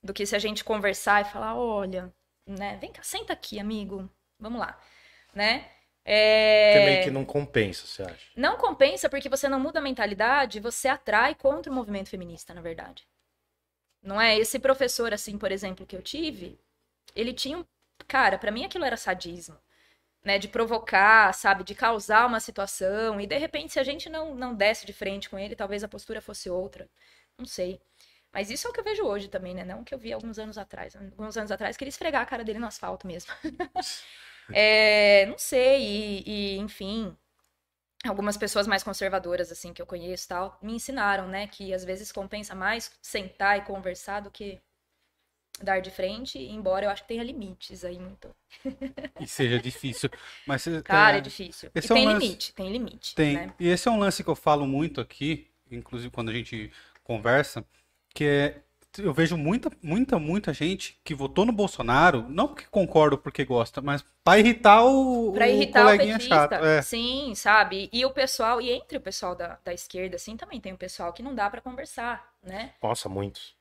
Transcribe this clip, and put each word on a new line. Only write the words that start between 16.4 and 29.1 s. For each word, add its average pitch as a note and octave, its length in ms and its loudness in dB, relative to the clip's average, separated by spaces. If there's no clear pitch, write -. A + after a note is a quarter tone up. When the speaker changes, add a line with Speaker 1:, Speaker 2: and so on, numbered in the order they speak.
Speaker 1:
ele A#3 180 -6
tinha C#4 260 -8
um, E4+ 60 -14
cara, A3 300 4
pra G#3 140 -4
mim A#3+ 140 -6
aquilo F4+ 200 -6
era A#3 120 -2
sadismo, F3 600 -8
né? G3+ 160 0
De G3+ 80 -8
provocar, A3 840 6
sabe? F#3+ 300 2
De G3+ 120 -12
causar A3+ 520 4
uma A3+ 120 0
situação. G#3 840 -4
E, G3+ 60 -8
de A3+ 100 -2
repente, D4+ 360 -6
se D4+ 60 -2
a C4+ 40 0
gente C#4+ 260 -6
não, D#4 260 -8
não B3 200 -8
desse G#3 300 0
de G3+ 80 -16
frente G3 360 -10
com G3 100 -12
ele, G#3 160 -10
talvez G3+ 280 -6
a G#3+ 60 -10
postura G#3+ 320 -14
fosse - 280 -14
outra. F3+ 400 -8
Não B3 80 -14
sei. F#3 340 -8
Mas G3+ 180 -6
isso C#4+ 160 -8
é A#4+ 40 -8
o - 20 -12
que A#4+ 80 -8
eu - 40 -8
vejo G#4+ 200 -4
hoje G3+ 240 -4